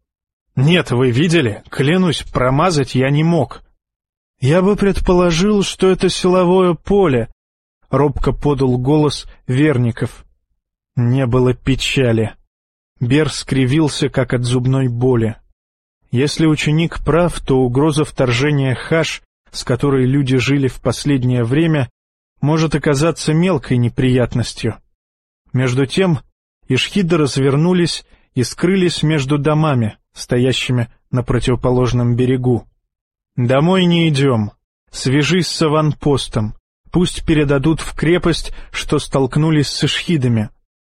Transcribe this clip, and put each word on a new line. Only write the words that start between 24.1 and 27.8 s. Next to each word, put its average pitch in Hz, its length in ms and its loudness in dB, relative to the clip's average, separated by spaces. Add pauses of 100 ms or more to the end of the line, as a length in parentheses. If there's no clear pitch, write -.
Между 131 320 0
тем, 180 340 0 (480)
ишхиды 165 500 0
развернулись 151 880 0 (280)